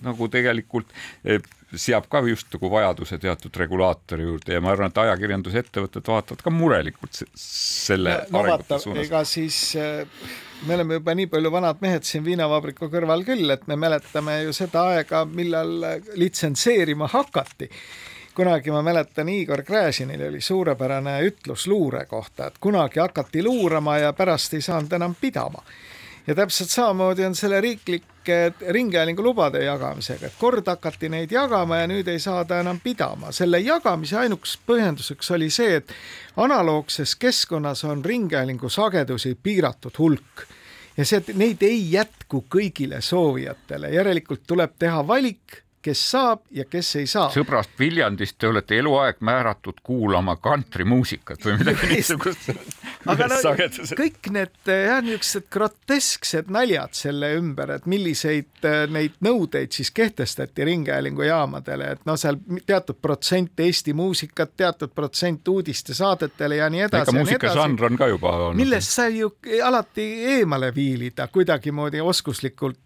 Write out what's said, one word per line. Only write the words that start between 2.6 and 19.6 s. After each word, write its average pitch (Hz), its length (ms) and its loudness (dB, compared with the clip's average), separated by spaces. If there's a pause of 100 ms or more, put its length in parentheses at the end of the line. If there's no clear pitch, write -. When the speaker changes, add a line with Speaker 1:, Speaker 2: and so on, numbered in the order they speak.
Speaker 1:
vajaduse 92 480 0
teatud - 380 -4
regulaatori 90 640 0
juurde 85 300 -4
ja 85 80 0
ma 92 100 2
arvan, 98 200 0
et 101 100 0
ajakirjandusettevõtted 98 1080 -2
vaatavad 110 360 -2
ka 165 100 0
murelikult 123 640 0
se-, - 200 -12
selle - 800 -2
Speaker 2:
No, - 140 -4
no 196 120 2
Speaker 1:
arengute 165 260 2
Speaker 2:
vaata, 143 140 0
Speaker 1:
suunas. 147 240 -4
Speaker 2:
ega 156 180 0
siis, 160 340 -4 (160)
eh, 151 580 -6 (340)
me 170 80 2
oleme 165 240 0
juba 165 160 0
nii 185 160 0
palju 156 200 2
vanad 170 320 0
mehed 180 200 0
siin 151 220 -4
viinavabriku 151 680 0
kõrval 165 360 2
küll, 226 240 0
et 131 160 0
me 147 80 -2
mäletame 151 680 0
ju 156 100 -4
seda 180 360 0
aega, 160 360 0
millal 165 540 -2 (360)
litsenseerima 165 920 2
hakati. 156 600 -2 (680)
Kunagi 160 360 2
ma 151 120 2
mäletan, 160 480 0
Igor 151 320 -2